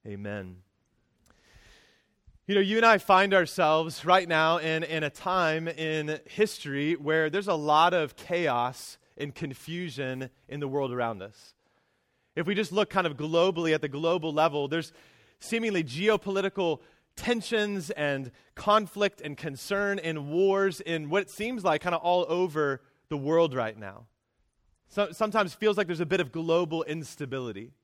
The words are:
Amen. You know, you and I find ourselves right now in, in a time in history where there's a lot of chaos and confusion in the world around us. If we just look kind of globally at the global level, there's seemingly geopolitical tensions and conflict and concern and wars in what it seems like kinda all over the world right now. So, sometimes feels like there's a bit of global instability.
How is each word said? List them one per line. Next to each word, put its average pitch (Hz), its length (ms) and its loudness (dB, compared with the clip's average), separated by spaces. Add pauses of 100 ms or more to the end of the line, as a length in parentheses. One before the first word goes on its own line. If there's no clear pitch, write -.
Amen. 101 500 -10 (1900)
You 196 80 0
know, 196 80 6
you 202 160 2
and 226 80 8
I 226 100 10
find 196 380 6
ourselves 160 720 2
right 180 200 6
now 160 300 4
in, 160 280 -2
in 156 180 -4
a 147 80 -2
time 165 580 0
in 156 560 -4
history 151 720 -2
where 156 340 0
there's 190 200 -4
a 190 60 2
lot 151 380 4
of 160 240 -2
chaos 139 800 -2 (220)
and 143 160 -8
confusion 135 960 -8 (180)
in 147 120 -10
the 143 80 -4
world 135 260 -2
around 117 260 -4
us. - 320 -18 (840)
If 160 100 -4
we 202 80 0
just 190 180 -2
look 208 160 2
kind 185 180 0
of 143 120 -4
globally 165 560 2
at 151 80 -2
the 151 60 -4
global 165 440 -2
level, 147 340 2
there's 160 280 -4 (460)
seemingly 220 440 -2
geopolitical 190 960 -2 (360)
tensions 208 760 -2
and 143 420 -4 (240)
conflict 208 640 2
and 147 160 -8
concern 196 640 -4
and 156 320 -6
wars 196 480 2
in 165 280 -6
what 190 140 2
it 190 80 -8
seems 226 320 -6
like 160 180 2
kinda 175 160 -2
all 175 320 2
over 151 540 -2 (260)
the 156 80 -6
world 151 380 2
right 110 240 -4
now. 107 280 -16 (840)
So, - 240 -2
sometimes 214 420 0
feels 214 220 2
like 202 100 0
there's 165 140 -4
a 175 60 -2
bit 175 140 0
of 135 120 -4
global 165 500 0
instability. 131 920 -8 (120)